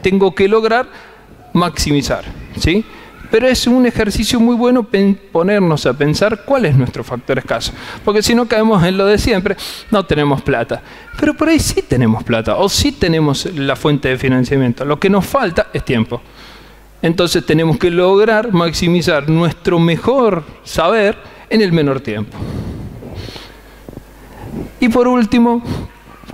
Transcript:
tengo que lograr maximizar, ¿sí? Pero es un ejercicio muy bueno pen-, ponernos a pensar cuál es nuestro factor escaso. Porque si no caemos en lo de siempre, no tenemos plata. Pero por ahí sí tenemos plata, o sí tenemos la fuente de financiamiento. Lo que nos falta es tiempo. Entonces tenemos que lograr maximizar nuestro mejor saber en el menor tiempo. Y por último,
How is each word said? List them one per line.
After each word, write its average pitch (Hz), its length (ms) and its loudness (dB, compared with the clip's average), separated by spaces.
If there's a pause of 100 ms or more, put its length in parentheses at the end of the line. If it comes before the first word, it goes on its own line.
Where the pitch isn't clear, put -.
tengo 190 340 2
que 196 120 2
lograr 220 400 2 (640)
maximizar, 147 720 -2 (340)
¿sí? 196 260 0 (460)
Pero 220 160 2
es 254 180 0
un 247 220 4
ejercicio 226 520 0
muy 240 160 4
bueno 247 280 2
pen-, 196 360 2 (120)
ponernos 175 560 2
a 127 60 2
pensar 151 520 0
cuál 269 200 2
es 147 100 2
nuestro 127 280 0
factor 127 360 -4
escaso. - 340 -4 (300)
Porque 208 180 2
si 233 140 2
no 240 120 2
caemos 220 360 2
en 185 140 0
lo 196 100 2
de 208 100 4
siempre, 196 400 0 (320)
no 196 160 0
tenemos 147 380 0
plata. 120 400 -4 (360)
Pero 302 140 0
por 302 160 0
ahí 320 100 4
sí - 220 -2
tenemos 113 420 0
plata, 113 340 -2
o 196 120 2
sí - 220 0
tenemos 160 540 0
la 139 300 -4
fuente 143 340 0
de 131 80 0
financiamiento. 131 680 0
Lo 147 140 -2
que 196 100 2
nos 196 160 2
falta 214 480 -2
es 135 100 -4
tiempo. 117 380 -2 (800)
Entonces 170 440 0
tenemos 156 320 2
que 180 140 0
lograr 208 600 2
maximizar 170 800 0
nuestro 170 500 0
mejor 175 640 0 (200)
saber 202 540 0 (320)
en 220 120 2
el 190 100 2
menor 143 280 0
tiempo. 107 360 -8 (2500)
Y 247 100 2
por 240 180 4
último, 240 540 2 (720)